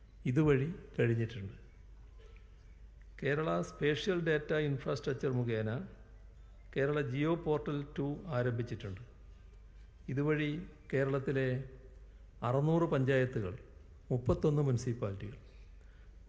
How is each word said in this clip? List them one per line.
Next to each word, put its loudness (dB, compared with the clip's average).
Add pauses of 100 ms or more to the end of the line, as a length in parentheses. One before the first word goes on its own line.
(320)
ഇതുവഴി 6 (300)
കഴിഞ്ഞിട്ടുണ്ട്. 2 (1700)
കേരള 0 (240)
സ്പേഷ്യൽ 0
ഡാറ്റ 2 (180)
ഇൻഫ്രാസ്ട്രക്ചർ -2
മുഖേന 0 (1040)
കേരള 2 (120)
ജിയോ 2 (140)
പോർട്ടൽ 0 (200)
ടു 0 (300)
ആരംഭിച്ചിട്ടുണ്ട്. -2 (1080)
ഇതുവഴി 2 (400)
കേരളത്തിലെ 2 (1000)
അറുന്നൂറ് 6
പഞ്ചായത്തുകൾ, 4 (560)
മുപ്പത്തൊന്ന് 4
മുനിസിപ്പാലിറ്റികൾ -2 (920)